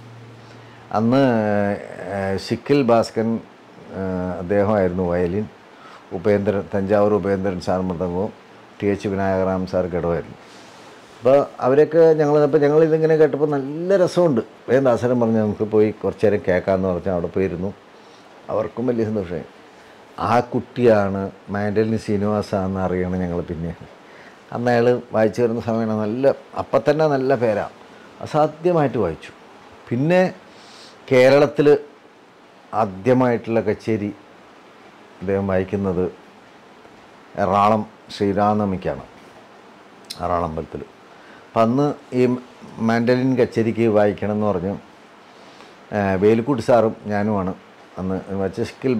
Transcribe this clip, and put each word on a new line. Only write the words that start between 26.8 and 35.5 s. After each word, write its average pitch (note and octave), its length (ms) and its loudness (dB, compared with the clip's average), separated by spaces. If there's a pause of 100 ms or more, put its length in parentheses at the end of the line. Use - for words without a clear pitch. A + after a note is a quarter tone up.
തന്നെ D3+ 240 2
നല്ല C3 200 0
പേരാ, G#2+ 320 0 (540)
അസാധ്യമായിട്ട് D3+ 760 0
വായിച്ചു. E2+ 340 -4 (560)
പിന്നെ D#3+ 340 2 (880)
കേരളത്തിൽ C3+ 560 6 (1080)
ആദ്യമായിട്ടുള്ള A2+ 880 0
കച്ചേരി G#2 500 -2 (1080)
അദ്ദേഹം G2 260 -2
വായിക്കുന്നത് F#2+ 580 -2 (1400)